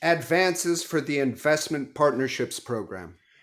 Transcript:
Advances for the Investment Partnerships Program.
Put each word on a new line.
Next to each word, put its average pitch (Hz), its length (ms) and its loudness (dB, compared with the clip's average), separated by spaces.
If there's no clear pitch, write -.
Advances 170 800 2
for 160 180 -2
the 143 180 -2
Investment 143 720 0
Partnerships 131 680 0
Program. 92 560 -8